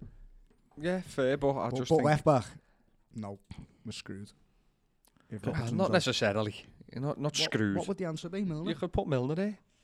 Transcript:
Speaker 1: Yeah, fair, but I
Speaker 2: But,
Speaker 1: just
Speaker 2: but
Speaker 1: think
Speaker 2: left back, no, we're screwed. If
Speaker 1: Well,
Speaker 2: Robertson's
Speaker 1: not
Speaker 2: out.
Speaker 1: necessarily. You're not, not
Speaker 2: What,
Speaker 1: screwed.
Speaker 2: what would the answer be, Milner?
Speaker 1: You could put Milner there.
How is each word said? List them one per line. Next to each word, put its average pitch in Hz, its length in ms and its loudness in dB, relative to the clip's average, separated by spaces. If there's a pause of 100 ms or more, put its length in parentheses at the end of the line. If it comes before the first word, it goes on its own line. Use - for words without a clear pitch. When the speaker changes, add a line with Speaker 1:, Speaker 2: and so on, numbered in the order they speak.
(760)
Speaker 1:
Yeah, 180 240 -2
fair, 139 360 0
but 139 140 2
I 120 180 -2
Speaker 2:
But, 127 80 -2
Speaker 1:
just 127 120 -2
Speaker 2:
but 160 80 6
Speaker 1:
think 135 80 4
Speaker 2:
left 151 200 4
back, 135 200 6 (720)
no, 101 240 -8 (460)
we're 110 60 -10
screwed. 101 400 -12 (1000)
If 107 160 -8
Speaker 1:
Well, 123 80 0
Speaker 2:
Robertson's 123 240 0
Speaker 1:
not 190 80 4
Speaker 2:
out. 151 80 2
Speaker 1:
necessarily. 110 600 2 (360)
You're 120 100 -6
not, 143 180 -2
not 135 40 -4
Speaker 2:
What, 151 140 -2
Speaker 1:
screwed. 113 400 2
Speaker 2:
what 165 100 -2
would 190 100 -2
the 185 80 -4
answer 165 240 -6
be, 196 140 -4
Milner? 170 260 -4
Speaker 1:
You 165 60 -2
could 175 160 -4
put 202 160 0
Milner 135 280 2
there. 196 220 -2 (260)